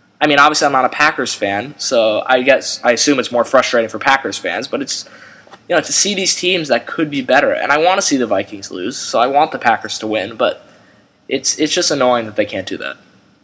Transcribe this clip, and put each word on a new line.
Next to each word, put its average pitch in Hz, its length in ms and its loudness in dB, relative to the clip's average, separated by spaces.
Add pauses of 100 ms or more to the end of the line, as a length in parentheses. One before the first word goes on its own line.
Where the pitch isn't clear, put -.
(200)
I 151 60 4
mean, 143 120 4
obviously 151 280 6
I'm 139 60 0
not 131 140 4
a - 20 0
Packers 147 460 -2
fan, 104 440 -4
so 110 460 0
I 127 180 2
guess, - 400 0
I 120 100 2
assume 131 260 2
it's 120 140 -4
more 120 120 2
frustrating 117 460 2
for 110 80 -8
Packers 135 400 0
fans, 92 280 -6
but - 140 -6
it's, - 240 -8 (640)
you 175 80 0
know, 151 60 4
to - 100 -8
see 202 220 0
these 185 200 -2
teams 180 340 -2
that 120 180 0
could 156 240 -4
be 139 100 -4
better, 127 320 4
and - 180 0
I 147 60 4
wanna 180 240 2
see 147 160 0
the 123 100 0
Vikings 101 440 -4
lose, 92 260 -6
so - 220 -4
I 123 80 4
want 143 260 2
the 127 60 -6
Packers 110 400 -2
to 110 80 -6
win, 107 300 -4
but - 280 -2 (640)
it's, - 300 -4
it's 151 160 -2
just 180 160 0
annoying 127 340 2
that 104 120 -12
they 104 100 0
can't 95 200 -8
do 90 120 -8
that. - 180 -10 (480)